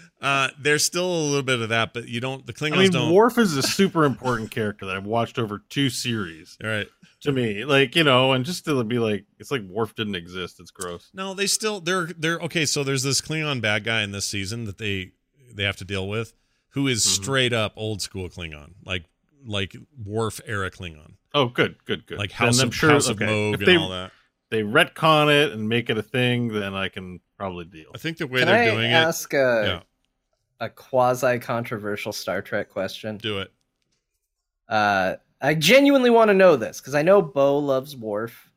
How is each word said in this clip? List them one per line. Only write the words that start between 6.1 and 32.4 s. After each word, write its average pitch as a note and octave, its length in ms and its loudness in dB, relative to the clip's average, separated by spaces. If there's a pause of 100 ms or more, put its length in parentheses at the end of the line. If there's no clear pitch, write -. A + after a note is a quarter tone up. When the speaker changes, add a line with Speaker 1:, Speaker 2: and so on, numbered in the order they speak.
Speaker 1:
Right. G#2+ 240 -4 (340)
Speaker 2:
To D3 120 -2
me, A#2 320 -2
like, C#3 300 2
you E3+ 100 4
know, C3 280 6
and B2+ 120 0
just F3 200 -8
to C#3+ 200 0
be A#2 140 -2
like, G#2 260 -2 (140)
it's G#2+ 120 -18
like B2+ 120 -4
Worf G2+ 320 -6
didn't G#2 200 -6
exist. F2 460 -10
It's F2 100 -20
gross. F2 420 -12
Speaker 1:
No, F#3+ 200 -10
they G3 140 -2
still, G#3+ 340 -2
they're, F3 240 -2 (120)
they're, E3 220 -2
okay, E3 260 -2
so C#3+ 200 -2
there's C3+ 180 -2
this C3+ 180 0
Klingon D3+ 400 -4
bad G#2+ 220 -2
guy A2+ 200 -2
in G2+ 80 -6
this G2+ 140 -6
season G#2 400 -6
that G2 120 -12
they, G2 340 -6 (420)
they G2+ 100 -6
have G2 140 -2
to F#2+ 80 -14
deal F#2+ 220 -4
with, A2+ 260 -6 (360)
who C#3 180 -2
is A#2+ 180 2
Speaker 2:
Mm-hmm. G2 180 0
Speaker 1:
straight B2+ 300 0
up G#2+ 220 -2
old G#2+ 260 -6
school F#2 280 -10
Klingon, D#2+ 440 -14 (120)
like, F#2 180 -6 (420)
like G2+ 300 -6 (300)
Worf G#2+ 400 -4
era G2 260 -6
Klingon. D#2+ 440 -18 (180)
Speaker 2:
Oh, C#3+ 140 4
good, A#2 380 -2
good, F#2 200 -6
good. E2 120 -10
Speaker 1:
Like G#2 120 -4
Speaker 2:
Then - 180 0
Speaker 1:
House A#2+ 140 4
Speaker 2:
I'm B2+ 80 2
Speaker 1:
of, - 60 -6
Speaker 2:
sure, D#3 160 4
Speaker 1:
House C#3+ 180 4
of G#2+ 120 -4
Speaker 2:
okay. G#2+ 40 0
Speaker 1:
Moog G#2+ 300 0
Speaker 2:
If F#2 60 -8
Speaker 1:
and G2+ 60 2
Speaker 2:
they, F3+ 80 8
Speaker 1:
all F#2 140 0
that. F#2 220 -8 (400)
Speaker 2:
they A2 100 0
retcon D3+ 720 4 (120)
it D3 60 -4
and A2 160 -6
make A#2 220 0
it A#2 80 0
a G#2 60 -4
thing, A#2+ 460 0
then G2+ 240 -4
I F#2+ 140 -4
can F#2 320 -12 (180)
probably F2+ 280 -8
deal. E2 280 -20
Speaker 1:
I G#2 40 -18
think D#3+ 220 -8
the D#3+ 80 -4
way B2+ 120 0
Speaker 3:
Can D#3 80 4
Speaker 1:
they're G#3+ 160 4
Speaker 3:
I A3+ 60 2
Speaker 1:
doing A#2 220 0
Speaker 3:
ask D#3+ 420 2
a, B2+ 300 2
Speaker 1:
it. - 40 0
Yeah. F#2 120 -2 (800)
Speaker 3:
a A2+ 100 -6
quasi-controversial A#2+ 1400 -2
Star F#2+ 300 -6